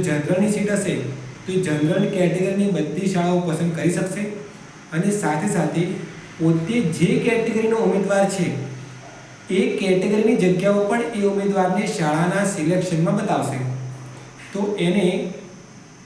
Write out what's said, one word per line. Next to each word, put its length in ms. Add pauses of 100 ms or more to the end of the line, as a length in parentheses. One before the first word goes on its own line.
જનરલની 460
સીટ 200
હશે 220 (480)
તો 100
એ 140
જનરલ 480
કેટેગરીની 580
બધી 400
શાળાઓ 320
પસંદ 320
કરી 180
શકશે 300 (720)
અને 180
સાથે 400
સાથે 300 (500)
પોતે 400 (240)
જે 100 (180)
કેટેગરીનો 600
ઉમેદવાર 480
છે 140 (1080)
એ 40 (140)
કેટેગરીની 680
જગ્યાઓ 460
પણ 320
એ 100
ઉમેદવારને 600
શાળાના 540 (120)
સિલેક્શનમાં 680
બતાવશે. 380 (920)
તો 160 (140)
એને 260 (1000)